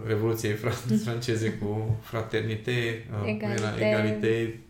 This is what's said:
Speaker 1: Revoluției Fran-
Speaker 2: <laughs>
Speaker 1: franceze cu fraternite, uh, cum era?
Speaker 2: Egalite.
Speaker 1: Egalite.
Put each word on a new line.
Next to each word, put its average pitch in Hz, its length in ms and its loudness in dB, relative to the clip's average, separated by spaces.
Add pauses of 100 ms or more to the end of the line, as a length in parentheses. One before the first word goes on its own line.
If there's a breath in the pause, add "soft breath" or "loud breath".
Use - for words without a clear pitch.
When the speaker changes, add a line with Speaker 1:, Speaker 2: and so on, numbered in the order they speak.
Speaker 1:
Revoluției 110 500 2
Fran- - 440 0
Speaker 2:
<laughs> - 40 -4
Speaker 1:
franceze 113 480 0
cu 110 500 0
fraternite, 113 1080 -2
uh, 107 60 -4 (200)
cum 107 120 -2
era? 107 280 0
Speaker 2:
Egalite. 110 80 2
Speaker 1:
Egalite. 107 840 2